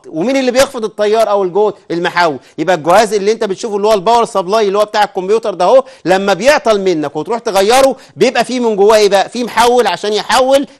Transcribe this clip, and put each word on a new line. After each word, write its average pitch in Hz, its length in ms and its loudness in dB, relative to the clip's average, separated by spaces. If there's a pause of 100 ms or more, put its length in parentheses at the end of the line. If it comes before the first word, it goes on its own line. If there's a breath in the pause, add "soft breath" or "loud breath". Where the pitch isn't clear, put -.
ومين 208 280 -2
اللي 262 140 0
بيخفض 254 340 0
التيار 214 460 -2
او 202 120 0
الجهد؟ 196 320 -2 (160 soft breath)
المحول. 170 480 -2 (200 soft breath)
يبقى 170 180 0
الجهاز 180 380 2
اللي 202 180 0
انت 226 120 -4
بتشوفه 208 320 -6
اللي 202 120 0
هو 220 60 4
الباور 220 300 2
سبلاي 202 440 -2
اللي 196 100 -2
هو 214 60 2
بتاع 214 200 -2
الكمبيوتر 196 500 -4
ده 180 100 -2
اهو، 247 200 4 (200 loud breath)
لما 196 300 0
بيعطل 226 460 0
منك 165 360 -4
وتروح 165 220 -6
تغيره 226 580 2 (200 loud breath)
بيبقى 233 280 0
فيه 247 160 -6
من 226 160 -2
جواه 208 200 4
ايه 208 120 4
بقى؟ 190 200 0
فيه 240 160 -6
محول 233 420 2
عشان 202 260 -4
يحول. 254 540 0 (140)